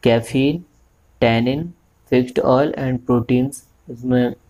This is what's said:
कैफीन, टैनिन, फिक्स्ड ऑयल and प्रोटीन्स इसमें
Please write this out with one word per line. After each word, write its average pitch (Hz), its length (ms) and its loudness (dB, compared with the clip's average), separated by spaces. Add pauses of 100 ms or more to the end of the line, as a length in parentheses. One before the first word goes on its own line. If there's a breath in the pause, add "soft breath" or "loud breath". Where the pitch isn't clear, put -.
कैफीन, 135 600 0 (580)
टैनिन, 123 480 0 (420)
फिक्स्ड 127 280 0
ऑयल 131 400 2
and 131 260 -4
प्रोटीन्स 123 580 0 (260)
इसमें 123 440 -2 (160)